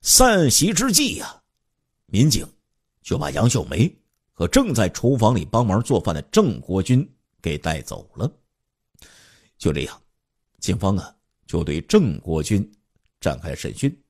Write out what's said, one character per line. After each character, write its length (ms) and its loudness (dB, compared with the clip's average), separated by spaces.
散 480 4
席 220 2
之 180 0
际 260 2
呀， 260 -14
民 240 2
警 180 -2
就 160 -6
把 140 -4
杨 180 2
秀 160 -2
梅 280 0
和 160 -4
正 260 2
在 140 0
厨 300 0
房 180 2
里 80 -2
帮 220 0
忙 180 0
做 160 0
饭 160 -4
的 80 -6
郑 380 2
国 200 -2
军 240 2
给 160 -6
带 240 -6
走 340 -14
了。 160 -4
就 160 -2
这 80 -2
样， 200 -10
警 180 -2
方 180 0
啊， 180 -8
就 160 -4
对 200 -4
郑 400 2
国 200 -4
军 300 -2
展 220 -4
开 80 -10
了 60 -8
审 200 -10
讯。 180 -2